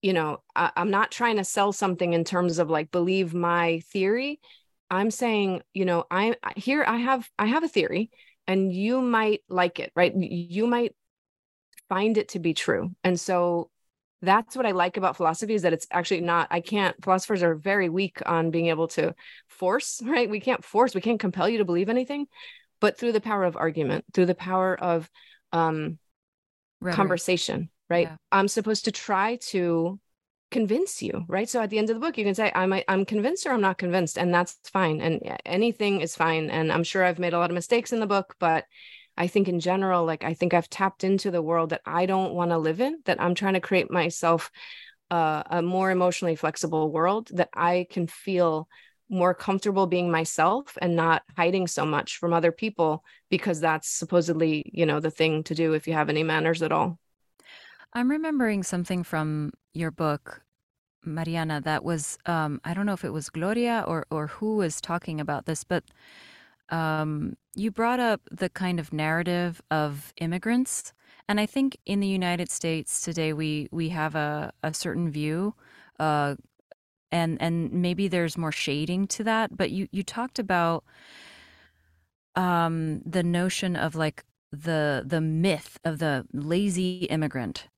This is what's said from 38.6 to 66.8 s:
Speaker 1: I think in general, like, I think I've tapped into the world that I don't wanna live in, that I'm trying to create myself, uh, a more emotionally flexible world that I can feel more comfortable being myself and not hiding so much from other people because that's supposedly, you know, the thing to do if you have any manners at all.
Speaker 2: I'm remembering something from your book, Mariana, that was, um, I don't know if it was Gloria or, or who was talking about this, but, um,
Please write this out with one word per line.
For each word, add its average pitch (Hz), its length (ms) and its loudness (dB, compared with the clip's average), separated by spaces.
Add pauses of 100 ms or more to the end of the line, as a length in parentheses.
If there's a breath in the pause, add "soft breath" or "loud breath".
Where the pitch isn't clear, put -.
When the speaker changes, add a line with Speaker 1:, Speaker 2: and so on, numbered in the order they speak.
Speaker 1:
I 175 100 0
think 196 200 2
in 175 120 0
general, 180 460 2
like, 160 180 -2
I 160 100 -2
think 170 200 0
I've 170 160 2
tapped - 340 -2
into 196 280 2
the 175 100 0
world 165 280 0
that 165 160 -4
I 175 220 0
don't 190 260 0
wanna 175 240 0
live 160 240 0
in, 294 240 -2
that - 160 0
I'm 175 140 2
trying 196 180 0
to 190 60 2
create - 320 0
myself, 170 580 0 (600 loud breath)
uh, 160 360 0
a 170 140 0
more 185 300 2
emotionally 180 440 2
flexible 156 560 0
world 185 420 2
that 175 200 0
I 180 380 2
can 170 160 -2
feel 170 600 0 (420 soft breath)
more 180 240 4
comfortable 196 540 0
being 180 220 2
myself 165 720 0
and 175 140 2
not 165 280 2 (120)
hiding 180 320 2
so 147 180 -2
much 151 320 -2
from 170 160 -2
other 170 200 4
people 165 500 -2 (260 soft breath)
because 175 300 0
that's 160 300 0
supposedly, 160 760 2 (100)
you 170 120 2
know, 151 160 2
the 156 100 0
thing 156 320 2
to 165 100 -4
do 160 200 2
if 156 120 -2
you 165 80 -2
have 151 160 2
any 151 140 0
manners 160 380 0
at 160 100 0
all. 160 260 0 (960 loud breath)
Speaker 2:
I'm 247 160 0
remembering 269 540 0
something 180 400 -2
from 156 480 -2 (220)
your 160 180 -4
book, 156 500 -4 (640)
Mariana, 160 580 -4
that 151 220 -2
was, 160 420 -4
um, 156 380 -2
I 165 100 -6
don't 196 120 -2
know 208 80 0
if 180 100 -8
it 131 80 -4
was 151 180 -6
Gloria 220 560 -2
or, 160 240 -4
or 151 180 -4
who 214 280 -4
was 180 240 -2
talking 170 400 -6
about 147 260 -4
this, 160 200 -6
but, 180 180 -2 (840 loud breath)
um, 156 640 -2 (180)